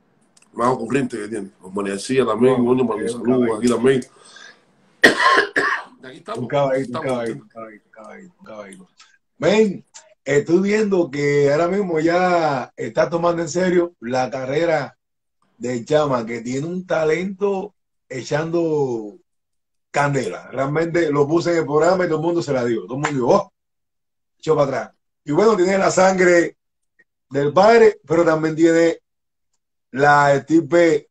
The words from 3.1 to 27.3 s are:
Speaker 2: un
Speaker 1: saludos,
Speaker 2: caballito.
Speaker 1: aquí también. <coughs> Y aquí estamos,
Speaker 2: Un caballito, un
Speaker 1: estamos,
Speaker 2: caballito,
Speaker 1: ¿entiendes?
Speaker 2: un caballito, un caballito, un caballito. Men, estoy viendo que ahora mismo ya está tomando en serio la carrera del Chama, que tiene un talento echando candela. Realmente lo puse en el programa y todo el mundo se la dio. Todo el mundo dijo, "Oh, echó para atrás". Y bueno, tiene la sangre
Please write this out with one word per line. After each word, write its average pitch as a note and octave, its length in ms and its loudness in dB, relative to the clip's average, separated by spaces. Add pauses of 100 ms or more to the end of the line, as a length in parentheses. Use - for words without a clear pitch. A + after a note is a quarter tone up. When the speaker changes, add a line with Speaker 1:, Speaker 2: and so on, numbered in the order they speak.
Speaker 2:
un A#2+ 80 -10
Speaker 1:
saludos, B2 240 2
Speaker 2:
caballito. A2+ 120 -2
Speaker 1:
aquí A#2+ 100 0
también. B2 380 2 (960)
<coughs> - 1000 0
Y C3 40 -20
aquí C3+ 120 -18
estamos, A#2 240 -10
Speaker 2:
Un A#2 60 -8
caballito, C3+ 520 -2
un D3+ 60 -8
Speaker 1:
estamos, - 0 -
Speaker 2:
caballito, A#2+ 260 -4
Speaker 1:
¿entiendes? - 100 -12
Speaker 2:
un - 60 -20
caballito, A2 380 -20
un - 60 -20
caballito, G2 460 -20
un F#2+ 80 -20
caballito. G2+ 420 -18 (500)
Men, G3 460 2 (400)
estoy D3 360 2
viendo G3 500 0
que C#3+ 420 0
ahora E3 160 0
mismo F#3 320 -2
ya E3 760 0
está B2+ 340 -2
tomando E3+ 320 -2
en E3 60 -6
serio F3 520 0
la B2+ 300 -4
carrera C#3 680 -2 (640)
del A#2+ 260 -6
Chama, C#3+ 420 0
que A#2 160 -8
tiene C3 240 -6
un F3+ 200 -8
talento F#3 880 -2 (340)
echando C#3+ 1120 -4 (720)
candela. C#3 640 -2
Realmente D#3 580 -2
lo C#3+ 160 2
puse E3 260 0
en E3 60 2
el D#3 60 0
programa E3 400 2
y E3+ 40 -2
todo D#3 100 -2
el D#3 60 -4
mundo E3+ 180 0
se C#3+ 100 -6
la B2 120 -2
dio. A2+ 220 -2
Todo B2+ 120 -8
el - 40 -6
mundo D3 80 -2
dijo, C3 240 -2
"Oh, - 180 -2 (840)
echó D#3 160 -2
para D3 140 2
atrás". A2+ 240 -8 (320)
Y C#3+ 80 -6
bueno, G#3 240 2
tiene F#3 200 2
la F3+ 140 0
sangre F3+ 680 2 (760)